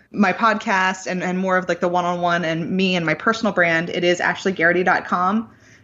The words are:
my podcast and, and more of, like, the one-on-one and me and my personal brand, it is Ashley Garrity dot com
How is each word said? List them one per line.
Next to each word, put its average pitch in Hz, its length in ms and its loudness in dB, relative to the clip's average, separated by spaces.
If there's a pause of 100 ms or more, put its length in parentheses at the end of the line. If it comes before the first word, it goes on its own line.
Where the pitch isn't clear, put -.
(120)
my 190 200 2
podcast 196 760 0
and, 180 140 -4
and 180 160 -2
more 185 200 0
of, 180 100 -2
like, 175 140 -2
the 180 80 0
one-on-one 175 560 0
and 165 260 -4
me 185 240 2
and 170 100 0
my 156 80 2
personal 214 380 -2
brand, 170 380 0
it 175 160 -2
is 175 160 2
Ashley 185 320 -2
Garrity 175 300 2
dot 180 200 2
com 202 460 -2 (340)